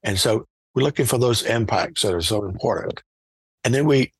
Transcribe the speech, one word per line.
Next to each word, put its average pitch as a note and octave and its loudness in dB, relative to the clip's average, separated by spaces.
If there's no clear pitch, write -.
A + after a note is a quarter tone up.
And G2 -2
so A2+ 0
we're C3 2
looking D3 0
for B2 0
those A#2+ 2
impacts A2+ -2
that G2+ 0
are E2+ -2
so G#2 -2
important. F#2+ -4
And A#2+ 2
then C#3+ 2
we C#3 4